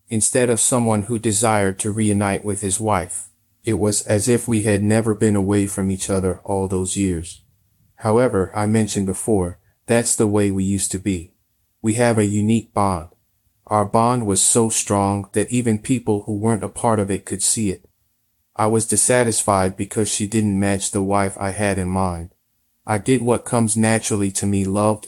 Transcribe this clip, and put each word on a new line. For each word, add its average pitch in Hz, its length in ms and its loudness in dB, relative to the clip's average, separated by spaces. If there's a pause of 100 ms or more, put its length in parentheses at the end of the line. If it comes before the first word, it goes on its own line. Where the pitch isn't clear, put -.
instead 120 420 0
of 113 100 0
someone 113 440 2
who 113 160 -4
desired 104 600 0
to 107 120 -4
reunite 101 540 0
with 98 160 -4
his 95 180 -2
wife. 104 480 -2 (380)
It 113 80 0
was 104 340 0
as 107 220 2
if 117 180 2
we 110 160 0
had 101 180 2
never 107 320 2
been 104 220 2
away 101 320 2
from 95 240 -2
each 95 180 -4
other 95 360 0
all 95 220 -2
those 92 280 -2
years. 92 460 -2 (540)
However, 107 600 2
I 104 100 0
mentioned 107 400 2
before, 92 540 -2 (260)
that's 117 300 2
the 113 100 2
way 104 240 2
we 95 140 -2
used 98 300 -2
to 98 40 -6
be. 92 360 -4 (500)
We 110 120 0
have 117 220 2
a 107 80 4
unique 107 480 0
bond. 92 360 -2 (580)
Our 107 180 2
bond 117 400 2
was 98 160 0
so 113 280 2
strong 101 640 0
that 104 180 -2
even 117 260 0
people 107 460 -2
who 110 120 -6
weren't 107 280 0
a 104 40 -8
part 110 320 0
of 101 120 0
it 92 140 -4
could 95 180 -6
see 107 260 0
it. - 180 -8 (680)
I 107 100 0
was 110 220 2
dissatisfied 104 920 2
because 104 320 -2
she - 160 -2
didn't 104 340 0
match 101 300 0
the 98 140 -2
wife 98 360 0
I 98 120 -4
had 98 260 0
in 90 100 -2
mind. 90 460 -4 (540)
I 107 100 -2
did 123 240 0
what 117 240 0
comes 113 320 0
naturally 110 540 0
to 101 160 -4
me, 98 180 0
loved 104 420 0